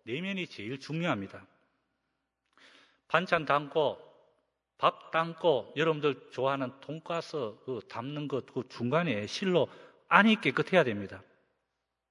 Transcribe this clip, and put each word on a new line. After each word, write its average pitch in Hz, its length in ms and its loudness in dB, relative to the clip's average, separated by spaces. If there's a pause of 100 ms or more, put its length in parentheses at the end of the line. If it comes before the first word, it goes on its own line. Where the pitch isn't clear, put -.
내면이 175 420 -6
제일 113 320 -10
중요합니다. 139 680 -4 (1600)
반찬 170 360 2
담고, 143 540 0 (800)
밥 - 320 0
담고, 165 680 0
여러분들 147 560 0
좋아하는 135 380 -2 (100)
돈가스 156 760 -8 (100)
그 123 240 -6
담는 143 400 -8
것, 131 240 -4
그 127 160 -4
중간에 123 580 -2
실로 175 420 0 (400)
안이 214 320 6
깨끗해야 160 440 4
됩니다. 98 380 -6 (880)